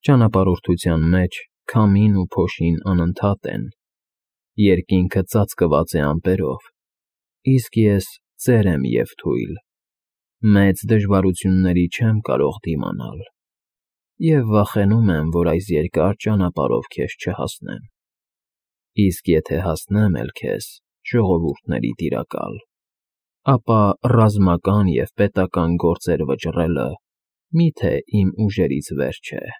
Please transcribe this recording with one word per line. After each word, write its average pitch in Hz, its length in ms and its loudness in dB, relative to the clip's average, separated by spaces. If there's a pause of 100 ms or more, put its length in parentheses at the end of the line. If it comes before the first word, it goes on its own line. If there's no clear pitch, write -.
Ճանապարհորդության 95 1000 2
մեջ 90 360 0 (240)
քամին 104 500 2
ու 92 120 0
փոշին 85 580 -2
անընդհատ 95 680 -2
են, 52 160 -8 (920)
երկինքը 92 680 2
ծածկված 82 720 0
է 78 80 2
ամպերով, 78 680 -2 (760)
իսկ 131 320 0
ես 104 300 2 (280)
ծեր 110 340 2
եմ 65 180 -2
և 58 260 -2
թույլ, - 380 -6 (920)
մեծ 101 440 4
դժվարությունների 92 1000 2
չեմ 110 380 -2
կարող 67 360 -2
դիմանալ, 58 600 -8 (1000)
և 151 280 2
վախենում 104 680 2
եմ, 78 160 -2
որ 85 240 0
այս 90 160 -4
երկար 82 480 0
ճանապարհով 87 720 -2
քեզ - 260 -6
չհասնեմ։ - 680 -8 (1080)
Իսկ 95 320 0
եթե 78 300 0
հասնեմ 92 580 0
էլ 60 160 -6
քեզ, - 320 -8 (420)
ժողովուրդների 82 840 -2
տիրակալ, - 640 -8 (920)
ապա 117 360 2 (180)
ռազմական 104 880 2
և 64 220 -2
պետական 90 680 -2
գործեր 82 480 -2
վճռելը 80 600 -2 (680)
միթե 160 400 0 (160)
իմ 95 260 0
ուժերից 90 560 -2
վեր 69 300 -4
չէ։ - 240 -12 (160)